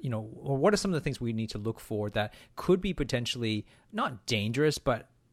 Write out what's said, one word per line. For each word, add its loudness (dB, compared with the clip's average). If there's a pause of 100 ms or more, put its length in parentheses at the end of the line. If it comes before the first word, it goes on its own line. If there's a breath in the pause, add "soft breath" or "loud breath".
you -4
know, -4 (100)
or -2
what 6
are 4
some 2
of 2
the 2
things -4
we 0
need -2
to -6
look -4
for -4
that -2 (220 loud breath)
could 4
be -2
potentially -2 (260 soft breath)
not -4
dangerous, 2
but, -2 (240)